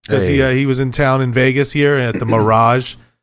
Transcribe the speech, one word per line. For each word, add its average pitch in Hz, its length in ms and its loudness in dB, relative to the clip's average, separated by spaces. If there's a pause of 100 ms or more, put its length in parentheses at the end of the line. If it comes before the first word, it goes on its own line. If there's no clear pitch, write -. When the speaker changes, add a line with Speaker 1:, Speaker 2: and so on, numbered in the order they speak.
Speaker 1:
'Cause 95 200 0
he, 139 100 0
Speaker 2:
Hey. 135 60 2
Speaker 1:
uh, 131 120 0
he 135 120 0
was 131 140 -2
in 135 100 -2
town 135 320 0
in 123 100 -2
Vegas 131 400 0
here 143 220 2
at 123 240 -2
the 117 80 -4
Speaker 3:
<clears throat> - 0 -
Speaker 1:
Mirage. 113 680 2 (260)